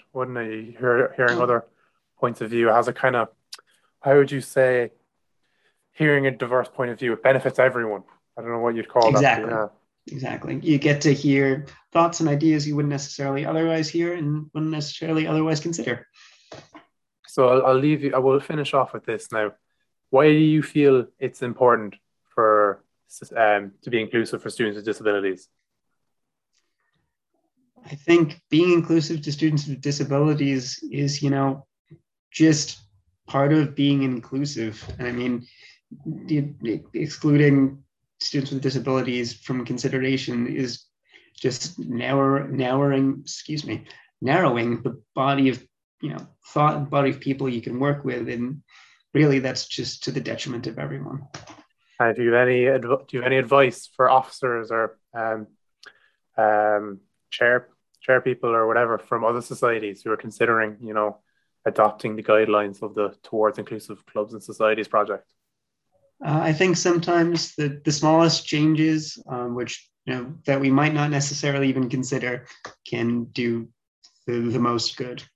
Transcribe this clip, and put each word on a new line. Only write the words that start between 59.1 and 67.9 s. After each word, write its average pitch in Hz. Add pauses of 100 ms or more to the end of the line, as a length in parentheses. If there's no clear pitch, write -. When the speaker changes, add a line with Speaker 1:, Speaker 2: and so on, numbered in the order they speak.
Speaker 1:
other 120
societies 113
who 113
are 107
considering, 110
you 110
know, 107 (460)
adopting 107
the 107
guidelines 104
of 104
the 104 (100)
Towards 107
Inclusive 107
Clubs 110
and 104
Societies 107
project? 104 (920)
Speaker 2:
Uh, 151
I 160
think 175
sometimes 170
the, 147
the 151